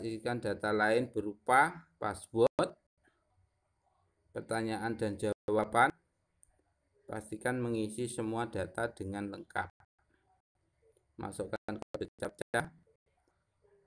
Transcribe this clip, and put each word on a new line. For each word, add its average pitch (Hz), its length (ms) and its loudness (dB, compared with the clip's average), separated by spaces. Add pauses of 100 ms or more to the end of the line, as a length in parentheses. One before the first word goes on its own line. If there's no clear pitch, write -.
isikan 113 320 -2
data 107 320 -2
lain 110 400 4
berupa 127 880 2
password, 113 720 2 (1600)
pertanyaan 113 640 -2
dan 104 240 -2
jawaban. 107 720 4 (1200)
Pastikan 110 480 -4
mengisi 117 480 -2
semua 113 400 -2
data 110 480 -4
dengan 101 400 -6
lengkap. 95 400 -6 (1400)
Masukkan 101 640 -6
kode - 320 -8
captcha. - 560 -4 (1160)